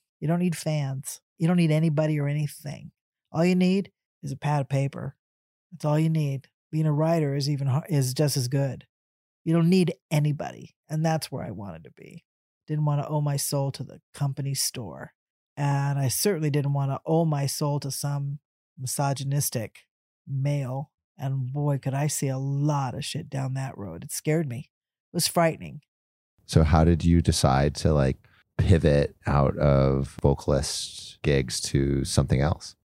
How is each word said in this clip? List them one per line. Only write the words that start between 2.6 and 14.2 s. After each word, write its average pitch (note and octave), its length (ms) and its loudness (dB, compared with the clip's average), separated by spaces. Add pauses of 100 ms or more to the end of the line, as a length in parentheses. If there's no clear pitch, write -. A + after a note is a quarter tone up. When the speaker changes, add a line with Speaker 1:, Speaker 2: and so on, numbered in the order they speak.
Speaker 1:
All D#3 120 0
you F3+ 120 4
need F#3 360 2 (300)
is C#3 100 -8
a C3+ 60 -8
pad D3 240 0
of C3 80 -6
paper. C#3 460 -2 (560)
That's E3 140 -12
all D3+ 140 4
you D#3+ 100 4
need. C#3+ 380 -2 (240)
Being D#3 140 0
a D3+ 80 2
writer D#3 420 2
is C#3+ 140 0
even C#3 180 -2
har-, C3+ 220 2
is C3+ 240 2
just D3 240 2
as B2 100 0
good. C3+ 400 -2 (560)
You E3 80 0
don't E3 180 4
need F3+ 240 4 (160)
anybody. C#3+ 680 -2 (100)
And D#3 180 -2
that's D#3+ 240 0
where - 140 -8
I - 80 -8
wanted F2+ 320 -12
to - 80 -20
be. - 320 -20 (420)
Didn't D3+ 200 0
want D3 160 2
to - 80 -6
owe D3+ 100 -2
my C#3+ 160 0
soul C#3 380 -2
to C3 100 -12
the - 160 -16 (140)
company C#3 400 -4